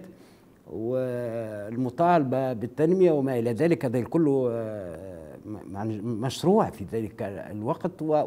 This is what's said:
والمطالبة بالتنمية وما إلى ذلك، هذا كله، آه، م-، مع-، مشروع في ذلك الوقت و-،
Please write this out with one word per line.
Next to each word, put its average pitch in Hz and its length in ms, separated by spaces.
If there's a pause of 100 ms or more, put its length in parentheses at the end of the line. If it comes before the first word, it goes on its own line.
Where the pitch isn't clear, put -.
(720)
والمطالبة 123 1800
بالتنمية 160 600
وما 135 260
إلى 117 140
ذلك، 156 320
هذا 123 160
كله، 139 520
آه، 90 840 (100)
م-، 98 260
مع-، 98 120 (180)
مشروع 131 680
في - 220
ذلك 113 300
الوقت 104 800
و-، 151 240